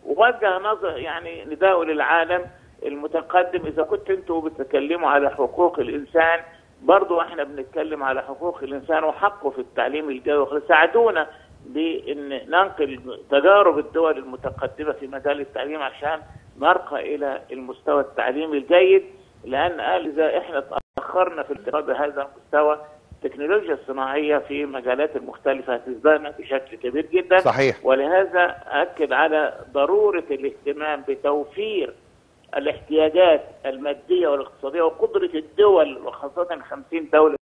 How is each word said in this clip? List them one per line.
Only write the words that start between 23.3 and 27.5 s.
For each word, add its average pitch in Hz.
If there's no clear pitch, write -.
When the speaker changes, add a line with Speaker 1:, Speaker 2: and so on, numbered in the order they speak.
Speaker 1:
الصناعية 135
في 147
مجالات 135
المختلفة 131
هتزدهر 143
بشكل 131
كبير 151
جدًا. 180
Speaker 2:
صحيح. 131